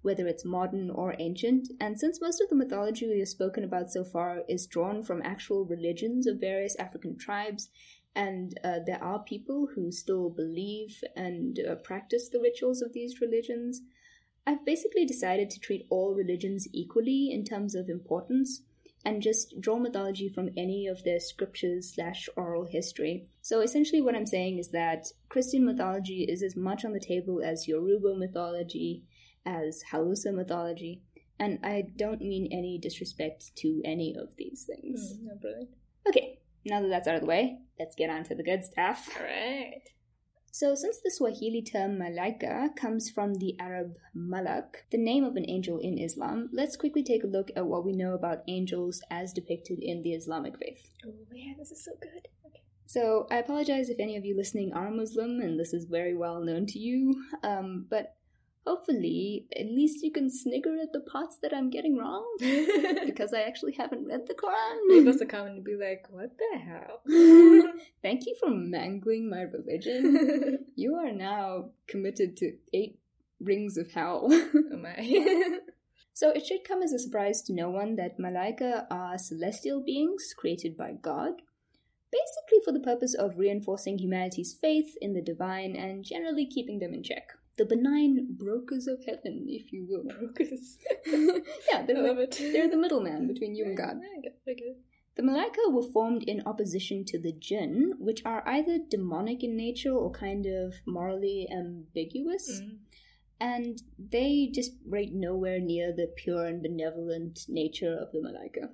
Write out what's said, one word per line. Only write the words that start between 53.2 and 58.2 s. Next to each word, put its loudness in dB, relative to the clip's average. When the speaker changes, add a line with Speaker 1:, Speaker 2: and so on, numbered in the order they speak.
Speaker 1:
I 0
apologize 0
if -4
any -4
of -6
you 0
listening -2
are -4
Muslim -2
and -2
this -4
is -4
very 0
well -2
known 0
to -8
you, 2
um, -2
but -2